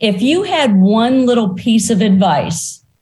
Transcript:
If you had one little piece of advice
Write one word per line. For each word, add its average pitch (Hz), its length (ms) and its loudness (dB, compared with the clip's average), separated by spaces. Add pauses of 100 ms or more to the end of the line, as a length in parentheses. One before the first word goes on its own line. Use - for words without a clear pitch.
If 202 200 -2
you 302 220 0
had 302 340 0
one 226 500 2
little 226 280 0
piece 220 360 -2
of 202 100 0
advice 185 840 0 (180)